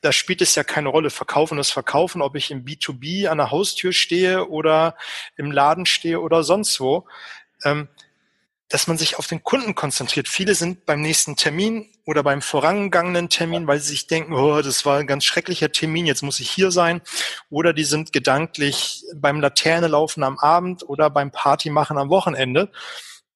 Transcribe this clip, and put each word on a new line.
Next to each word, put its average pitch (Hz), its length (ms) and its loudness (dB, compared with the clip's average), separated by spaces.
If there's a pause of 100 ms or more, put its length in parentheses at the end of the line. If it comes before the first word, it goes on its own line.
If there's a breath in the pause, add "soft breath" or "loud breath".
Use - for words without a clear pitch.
da 151 120 2
spielt - 300 -2
es - 120 4
ja 147 100 0
keine 151 240 -2
Rolle, 147 220 2
Verkaufen 151 480 0
ist 143 120 -2
Verkaufen, 160 520 0
ob 143 120 -2
ich 143 160 -4
im 131 140 -10
B 147 120 -12
two - 180 -6
B 170 340 -4
an 160 100 0
der 143 120 2
Haustür 185 420 -2
stehe 185 560 2
oder 160 480 2 (400 loud breath)
im 147 160 -4
Laden 151 340 4
stehe 165 340 0
oder 165 220 4
sonst 190 380 2
wo, 139 260 0 (580 loud breath)
ähm, 147 240 0 (800 soft breath)
dass - 200 0
man 165 100 0
sich 160 180 -2
auf - 120 -8
den 165 160 -6
Kunden 233 320 0
konzentriert. 139 500 -4
Viele 190 300 0
sind 175 300 -4
beim 147 160 0
nächsten 156 340 0
Termin 208 520 -2 (160)
oder 151 200 0
beim 139 180 2
vorangegangenen 175 840 0
Termin, 165 400 -2
weil 143 100 2
sie 143 120 -4
sich 143 180 -6
denken, 165 240 -2
„Oh, 147 280 4
das 139 240 -2
war 143 140 4
ein 147 80 -2
ganz 139 180 -2
schrecklicher 170 460 0
Termin, 160 360 -2
jetzt 139 160 0
muss 139 180 -4
ich 131 100 -6
hier 185 220 2
sein.“ 170 280 2 (480 loud breath)
Oder 156 240 2
die 151 120 0
sind 151 280 -2
gedanklich 143 920 0 (100)
beim 147 260 0
Laterne 160 460 2
laufen 151 380 0
am 135 140 -2
Abend 175 500 2
oder 151 220 2
beim 139 200 0
Party 147 400 0
machen 147 260 0
am 139 120 -2
Wochenende. 156 640 0 (640 loud breath)